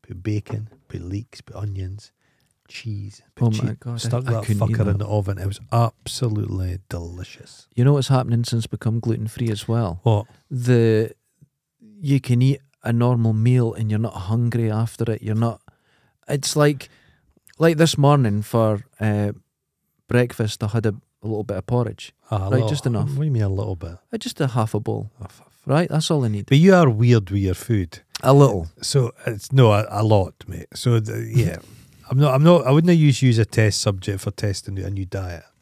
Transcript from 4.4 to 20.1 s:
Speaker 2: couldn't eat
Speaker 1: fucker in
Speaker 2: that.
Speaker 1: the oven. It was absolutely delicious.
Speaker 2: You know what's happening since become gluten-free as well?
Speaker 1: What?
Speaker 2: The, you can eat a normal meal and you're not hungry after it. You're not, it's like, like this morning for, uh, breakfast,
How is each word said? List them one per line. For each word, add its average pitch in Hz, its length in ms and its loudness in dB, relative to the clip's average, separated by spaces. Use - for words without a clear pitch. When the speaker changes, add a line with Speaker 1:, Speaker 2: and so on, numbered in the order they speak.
Speaker 2:
couldn't 107 260 0
eat 110 60 -2
Speaker 1:
fucker 113 40 -2
in 101 60 2
Speaker 2:
that. 95 120 0
Speaker 1:
the 104 80 -4
oven. 98 320 -2
It 95 80 -8
was 98 140 -6
absolutely 104 1040 -2
delicious. - 840 -14
Speaker 2:
You 123 100 2
know 139 100 6
what's 135 140 0
happening 120 360 0
since 113 220 -2
become 113 340 -4
gluten-free 113 500 -4
as 104 160 -6
well? 110 360 -2
Speaker 1:
What? 110 240 2
Speaker 2:
The, 120 640 2
you 139 200 2
can 123 220 0
eat 135 180 2
a 117 100 -2
normal 117 400 2
meal 117 420 2
and 110 160 -4
you're 107 100 0
not 113 140 -6
hungry 113 560 -2
after 113 400 -4
it. 110 120 -6
You're 107 120 -4
not, 113 260 -2
it's 139 280 -4
like, 147 320 0
like 160 200 2
this 160 200 4
morning 135 440 4
for, 110 400 0
uh, 104 320 0
breakfast, 120 540 -2